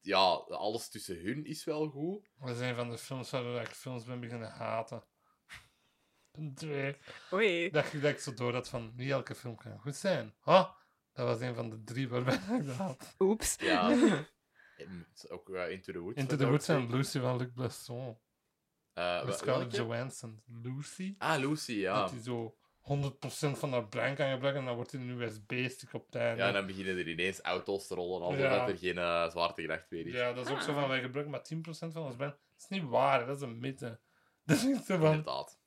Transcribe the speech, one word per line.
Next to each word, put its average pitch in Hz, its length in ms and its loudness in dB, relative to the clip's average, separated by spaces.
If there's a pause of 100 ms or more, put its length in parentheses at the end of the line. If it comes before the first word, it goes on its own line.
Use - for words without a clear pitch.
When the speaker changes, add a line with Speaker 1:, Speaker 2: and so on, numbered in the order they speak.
Speaker 1:
ja, 95 180 4 (300)
alles 104 400 -2
tussen 92 340 -8
hun 131 220 -2
is 151 200 -8
wel 156 240 0
goed. 160 400 -6 (120)
Speaker 2:
Dat 131 100 -8
is 120 100 -4
een 123 140 0
van 120 160 -2
de 117 80 -6
films 127 320 -8
waar 123 320 -2
ik - 60 -6
films 127 360 -8
ben 123 160 -8
beginnen 117 300 -8
haten. 113 540 -4 (1300)
Een 151 220 -8
twee. 139 420 -4 (360)
Speaker 3:
Oei. 180 380 4
Speaker 2:
Dat, 151 220 4
dat 147 180 4
ik - 80 -2
zo 127 160 -6
door 120 180 0
had 123 160 -2
van, 113 280 -6
niet 127 140 -4
elke 127 240 0
film 117 220 -10
kan 107 220 -14
goed 143 180 -8
zijn. 131 380 0 (100)
Huh? 185 240 10 (440)
Dat 123 140 -2
was 120 140 2
een 123 140 -4
van 117 160 -4
de 110 140 -10
drie 120 240 -4
waarbij 123 260 2
<laughs> 214 240 0
ik 147 80 -2
dat 135 100 -6
had. 180 420 -6
Speaker 3:
Oeps. 196 420 4
Speaker 1:
Ja. 90 300 4
Speaker 2:
<laughs> 214 400 6 (460)
Speaker 1:
En 87 300 -14 (220)
ook, - 260 -10
eh, 90 160 0
Into 95 220 -8
the 85 60 -4
Woods 92 220 -6
Speaker 2:
Into 135 160 2
Speaker 1:
was - 20 0
Speaker 2:
the 135 60 6
Speaker 1:
ook 127 60 6
Speaker 2:
Woods 143 180 4
en 147 140 4
Speaker 1:
goed. 117 100 -2
Speaker 2:
Lucy 135 280 2
van 123 160 2
Luc 123 180 -2
Besson. 123 640 -6 (760)
Speaker 1:
Eh, 87 240 0
Speaker 2:
Met 107 80 -2
Speaker 1:
wa-, 127 80 0
Speaker 2:
Scarlett 127 440 0
Speaker 1:
welke? 117 160 -2
Speaker 2:
Johansson. 117 500 -8 (200)
Lucy. 147 560 -8
Speaker 1:
Ah, 151 200 2
Lucy, 139 340 0
ja. 101 280 2
Speaker 2:
Dat 95 100 2
hij 123 100 -8
zo 117 360 -4 (240)
honderd 139 380 -2
procent 139 400 -2
van - 140 -2
haar 117 160 0
brein 123 260 0
kan 139 160 2
gebruiken 139 300 0
en 131 60 -4
dan 123 100 -2
wordt 120 160 -6
hij 131 80 -6
een 123 80 -6
U 120 220 -4
S 107 160 -10
B-stick 127 460 -4
op - 140 -8
het - 80 -20
einde. 117 280 2
Speaker 1:
Ja, 98 60 4
en 101 60 4
dan 98 120 2
beginnen 95 320 -2
er 82 100 0
ineens 87 320 0
auto's 92 460 0
te 95 80 -6
rollen, 90 280 -2
alsof 90 180 0
Speaker 2:
Ja. 131 180 4
Speaker 1:
dat 123 100 2
er 95 100 0
geen, 90 200 0
eh, 85 320 2
zwaartekracht 82 600 -2
meer 82 160 -4
is. - 80 -6
Speaker 2:
Ja, 123 180 2
dat 123 140 -4
is - 60 0
ook - 60 0
Speaker 3:
Ah. - 60 0
Speaker 2:
zo 156 100 0
van, 143 140 2
wij 131 120 2
gebruiken 135 340 -4
maar 123 80 -6
tien 160 180 -6
procent 165 320 -8
van 160 120 -6
ons 127 120 -8
brein. 143 140 -4
Dat - 280 -20
is - 100 -20
niet 185 200 -4
waar, 131 320 6
hè, 120 60 -2
dat 139 100 -2
is 139 60 -8
een 117 160 -6
mythe. 127 420 -8 (200)
<laughs> - 240 -20
Dat - 120 6
is 214 80 2
niet 269 200 2
zo 185 140 2
van 160 120 8
Speaker 1:
Inderdaad. - 560 -2